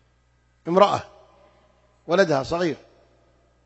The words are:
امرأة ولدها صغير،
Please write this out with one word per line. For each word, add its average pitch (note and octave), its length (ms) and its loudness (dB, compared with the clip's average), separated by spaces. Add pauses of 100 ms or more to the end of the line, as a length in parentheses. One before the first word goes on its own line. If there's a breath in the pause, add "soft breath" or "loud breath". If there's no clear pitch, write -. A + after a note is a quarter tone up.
(680)
امرأة F3 360 2 (1040)
ولدها D#3+ 360 0
صغير، D#3+ 340 -4 (880)